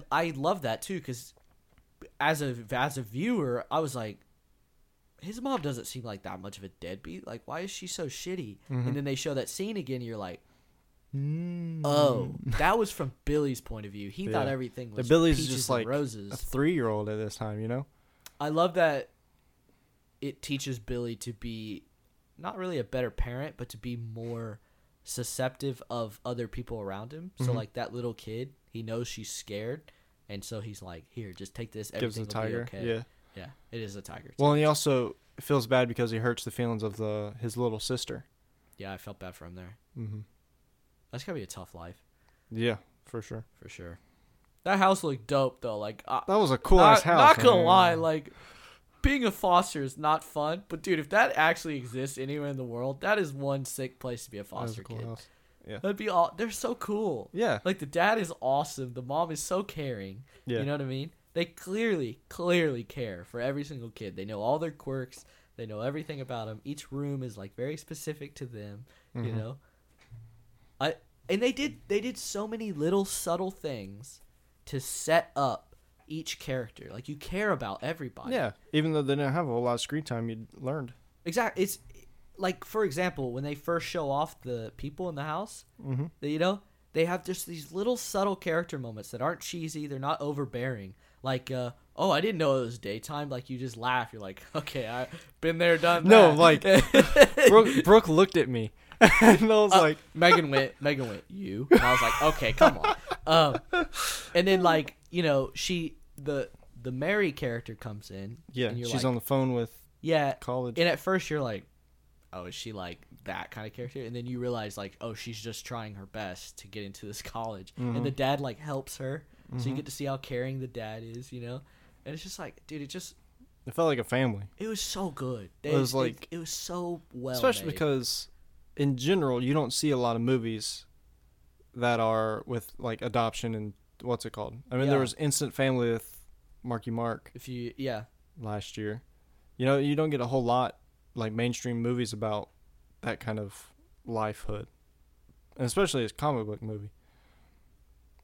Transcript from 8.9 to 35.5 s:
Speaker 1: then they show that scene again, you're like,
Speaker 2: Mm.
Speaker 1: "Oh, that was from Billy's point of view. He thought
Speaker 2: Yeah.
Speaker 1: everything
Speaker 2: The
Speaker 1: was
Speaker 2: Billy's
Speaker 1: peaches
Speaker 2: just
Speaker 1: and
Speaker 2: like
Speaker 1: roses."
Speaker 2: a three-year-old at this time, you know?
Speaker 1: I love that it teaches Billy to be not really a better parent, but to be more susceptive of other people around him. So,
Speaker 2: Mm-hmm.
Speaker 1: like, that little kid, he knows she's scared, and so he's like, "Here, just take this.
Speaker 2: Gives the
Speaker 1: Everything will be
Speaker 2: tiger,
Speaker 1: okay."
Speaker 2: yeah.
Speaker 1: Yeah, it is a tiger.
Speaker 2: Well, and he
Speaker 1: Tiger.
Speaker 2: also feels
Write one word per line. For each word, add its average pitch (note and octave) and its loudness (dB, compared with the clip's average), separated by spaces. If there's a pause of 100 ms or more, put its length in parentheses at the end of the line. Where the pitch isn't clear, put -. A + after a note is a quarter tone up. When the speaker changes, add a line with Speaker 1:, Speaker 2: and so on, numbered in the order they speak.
Speaker 1:
then C#3+ -4
they C#3 -2
show C#3+ -4
that C3 -2
scene G#3 -6
again, C3 -6
you're A2+ -8
like, F#2 -10 (760)
Speaker 2:
Mm. E3 -4
Speaker 1:
"Oh, C#3+ 4 (240)
that F#3 4
was G#3+ 0
from C3+ -6 (140)
Billy's D3 0
point A2 -12
of G2+ -12
view. G2+ -10
He F#3+ -8
thought C3+ 0
Speaker 2:
Yeah. C#3 -2
Speaker 1:
everything B2+ -8
Speaker 2:
The G#2 -8
Speaker 1:
was B2 -4
Speaker 2:
Billy's D#3+ 8
Speaker 1:
peaches B2+ -2
Speaker 2:
just B2+ -2
Speaker 1:
and B2+ 2
Speaker 2:
like A2+ -2
Speaker 1:
roses." A2+ -4
Speaker 2:
a B2+ -10
three-year-old C3 0
at G#2+ -4
this G#2+ -6
time, G#2+ -6
you A2 -6
know? B2+ -4 (540)
Speaker 1:
I D3 -4
love D#3+ 2
that D#3 2 (1120)
it C#3 -10
teaches C3+ -6
Billy A#2+ -6
to A#2+ -10
be A2 -10 (540)
not F3 -10
really F3+ -4
a A#2+ -4
better B2 -4
parent, C3 -4
but B2 -10
to - -16
be A#2+ -8
more A#2 -10 (440)
susceptive B2+ -6
of A2+ -6
other A#2+ -4
people A#2 -8
around G2+ -8
him. E3+ -14
So, C3 -2
Speaker 2:
Mm-hmm. B2 2
Speaker 1:
like, A2 -8
that A#2+ -8
little A#2+ -6
kid, A#2+ -10 (180)
he A2+ -10
knows A2+ -4
she's A2 -12
scared, A2+ -8 (380)
and G2+ -10
so A2 -10
he's G#2 -12
like, F2 -16
"Here, G#2+ -12
just G2 -14
take - -10
this. G#2+ -10
Speaker 2:
Gives A2+ -4
the A2+ -6
Speaker 1:
Everything - -
will G#2+ -8
be G#2 -10
Speaker 2:
tiger, A2 -4
Speaker 1:
okay." A#2+ -8
Speaker 2:
yeah. A2+ -2 (320)
Speaker 1:
Yeah, G2 -14 (220)
it A#2 -10
is G2+ -10
a G2+ -12
tiger. - -18
Speaker 2:
Well, C#3+ 6
and D3 4
he D3+ 4
Speaker 1:
Tiger. D3+ 6
Speaker 2:
also C#3 2 (240)
feels C#3 2